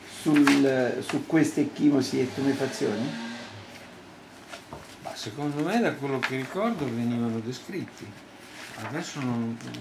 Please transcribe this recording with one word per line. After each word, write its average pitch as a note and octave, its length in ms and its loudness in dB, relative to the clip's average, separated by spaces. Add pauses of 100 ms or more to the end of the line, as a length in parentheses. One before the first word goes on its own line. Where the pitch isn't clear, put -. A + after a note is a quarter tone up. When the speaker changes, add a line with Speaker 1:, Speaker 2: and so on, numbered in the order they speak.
(220)
Speaker 1:
sul, C#3 840 6
su C3+ 200 -2
queste D#3 360 4
ecchimosi C3+ 580 4
e B2 140 0
tumefazioni? C3+ 760 0 (1900)
Speaker 2:
Ma - 120 -10
secondo C#3+ 500 -4
me, G3+ 160 2
da F3 140 4
quello C3+ 240 -2
che B2+ 180 -2
ricordo, F3+ 480 -2
venivano A#2 560 0
descritti. B2 640 -8 (800)
Adesso D3+ 340 -8
non A#2 360 -2 (240)